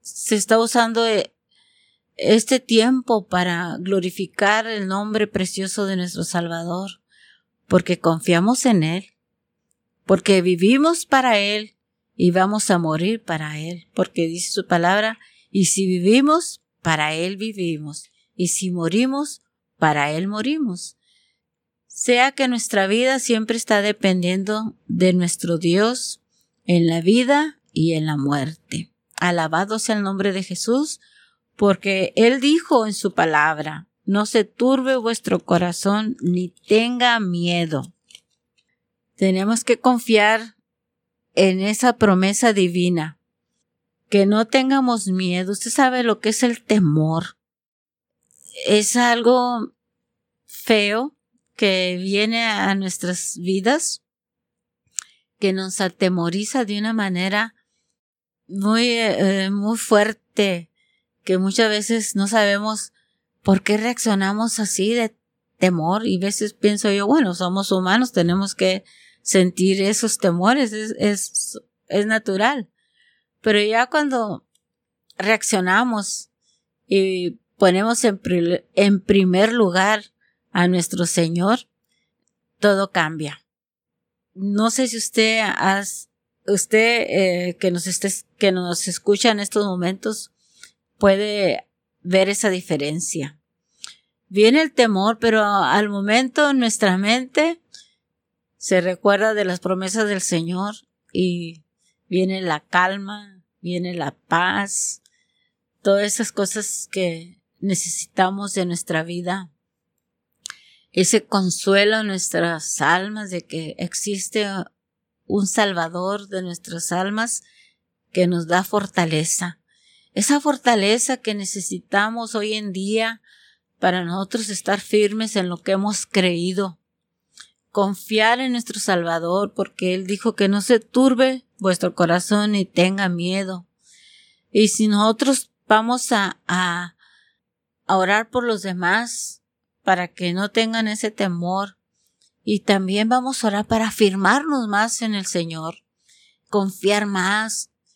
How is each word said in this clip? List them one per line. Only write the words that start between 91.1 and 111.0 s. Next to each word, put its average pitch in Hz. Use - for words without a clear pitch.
ver 190
esa 202
diferencia. 156
Viene 220
el 311
temor, 220
pero 220
al 202
momento 233
nuestra 220
mente 254
se -
recuerda 202
de 208
las 180
promesas 190
del 202
Señor 180
y 170
viene 185
la 165
calma, 196
viene 180
la 156
paz, 190
todas 202
esas 208
cosas -
que 175
necesitamos 190
de 190
nuestra 170
vida. 175
Ese 185